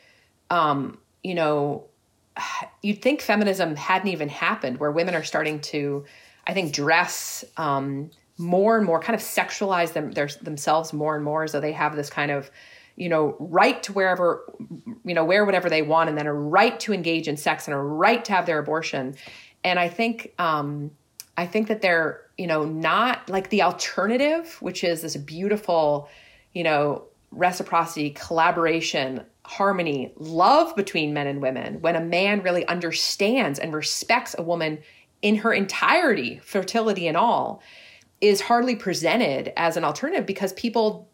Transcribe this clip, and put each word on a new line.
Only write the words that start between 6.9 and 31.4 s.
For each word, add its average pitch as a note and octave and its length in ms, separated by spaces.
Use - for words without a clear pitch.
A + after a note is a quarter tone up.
um, C#3 520
more F#3 400
and G#3+ 80
more, E3 140
kind A3+ 160
of G#3 60
sexualize F3+ 720
them, D#3 180
their, C#3+ 160
themselves D#3 520
more D3+ 220
and D3 80
more, D#3 200
as D#3 100
though D3 80
they D3+ 100
have D3+ 240
this D3 140
kind D3 220
of, C#3+ 200
you F3+ 120
know, D3+ 300
right F#3 440
to G3+ 100
wherever, F3+ 480
you F3+ 80
know, D#3+ 100
wear G3 220
whatever F3+ 240
they D#3 120
want, D#3+ 280
and D3+ 80
then D3+ 100
a D3 60
right F3+ 480
to G#3+ 120
engage D#3+ 340
in D3+ 100
sex D3+ 300
and D3+ 60
a C#3 60
right F3 460
to G#3 80
have F3+ 120
their D#3 140
abortion. D3 560
And F3+ 160
I F3 100
think, A#3 480
um, D3 540
I F3 80
think G#3 240
that G#3+ 120
they're, E3 400
you F#3 100
know, D#3 180
not, D#3+ 640
like, F#3+ 200
the G3 140
alternative, B3+ 1000
which F3+ 220
is E3 180
this D#3+ 160
beautiful, D#3+ 920
you F3 100
know, D3 400
reciprocity, E3+ 800
collaboration, E3 1120
harmony, E3+ 720
love G3+ 580
between D#3+ 380
men C#3+ 140
and C#3 140